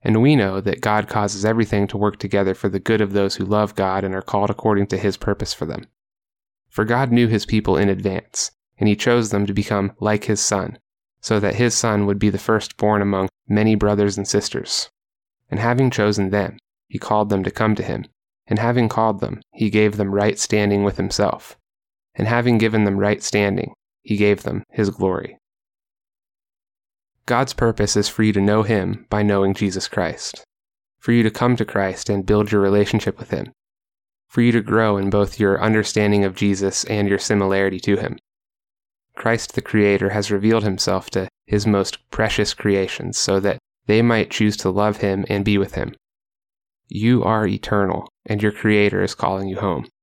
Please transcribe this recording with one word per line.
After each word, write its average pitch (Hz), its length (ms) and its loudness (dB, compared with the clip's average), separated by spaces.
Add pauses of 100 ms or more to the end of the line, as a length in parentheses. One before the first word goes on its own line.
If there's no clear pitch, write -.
And 110 180 2
we 147 140 6
know 98 260 0
that 98 200 -4
God 107 260 0
causes 101 380 -4
everything 110 420 0
to 104 100 -8
work 101 200 -2
together 98 360 -2
for 101 160 -2
the 95 100 -4
good 110 220 0
of 98 120 -2
those 98 220 0
who 95 100 -4
love 104 300 0
God 95 280 -2
and 95 100 -4
are 95 80 -6
called 101 300 -2
according 101 360 0
to 95 100 -4
his 98 200 -2
purpose - 360 -4
for - 120 -8
them. - 220 -10 (840)
For - 160 -2
God 120 260 0
knew 120 160 4
his 110 180 0
people 104 300 0
in 98 140 2
advance, 95 640 -4 (260)
and 101 100 0
he 104 80 4
chose 120 360 0
them 101 160 -2
to 101 60 -4
become 101 460 -2
like 104 260 -2
his 104 140 0
Son, - 380 -2 (440)
so 110 180 0
that 101 160 0
his 117 180 2
Son 104 320 0
would 101 140 0
be 107 100 2
the 98 80 -2
firstborn 104 640 0
among 98 280 0 (180)
many 107 260 4
brothers 104 420 2
and 98 120 -6
sisters. - 640 -4 (580)
And 104 100 -6
having 120 300 2
chosen 104 400 0
them, 98 300 -2 (280)
he - 120 -10
called 107 300 0
them 98 140 0
to 95 80 -4
come 110 240 0
to - 80 -6
him, - 220 -6 (420)
and - 120 0
having 117 300 0
called 110 320 0
them, - 200 -8 (120)
he 107 180 -2
gave 107 260 2
them 98 160 -2
right 101 240 0
standing 101 460 0
with 101 140 -2
himself. - 600 -4 (560)
And - 140 -2
having 120 320 2
given 107 260 2
them 98 120 0
right 101 260 0
standing, 101 500 -2 (280)
he - 160 -4
gave 104 260 2
them - 260 -6
his 101 220 -2
glory. - 460 -4 (1900)
God's 120 280 0
purpose 110 440 0
is 104 100 0
for - 140 -4
you 107 120 4
to 101 60 0
know 104 220 2
him 101 480 -2
by 104 140 0
knowing 98 320 2
Jesus 95 320 -4
Christ, - 560 -6 (560)
for - 120 -2
you 117 120 4
to 107 80 2
come 123 240 0
to 113 100 -2
Christ 95 420 -4
and 101 180 -2
build 104 260 2
your 104 100 2
relationship 101 560 2
with - 140 -10
him, - 200 -6 (800)
for - 120 0
you 120 100 4
to 113 100 2
grow 107 360 2
in 98 120 -2
both 101 300 0
your 98 200 4
understanding 104 640 2
of 95 120 -2
Jesus 98 480 0
and 104 260 -2
your 98 80 2
similarity 98 640 0
to 101 180 0
him. - 220 -6 (960)
Christ - 400 -2
the - 60 -2
Creator 101 480 2
has 101 200 -4
revealed 104 340 2
himself 95 460 -2
to 92 180 -6 (200)
his 104 180 0
most 101 460 0
precious 107 420 -2
creations - 640 -2
so 98 220 0
that 98 180 -2 (300)
they 110 160 4
might 117 260 2
choose 107 280 0
to - 120 -2
love 104 280 0
him 98 300 -2
and 101 160 -2
be 101 140 2
with 98 160 -2
him. - 220 -8 (920)
You 113 360 2
are 110 240 0
eternal, 98 600 -2 (180)
and 104 180 -4
your 104 80 2
Creator 101 500 2
is 98 140 -2
calling 95 320 -2
you 95 100 -6
home. 85 300 -4 (160)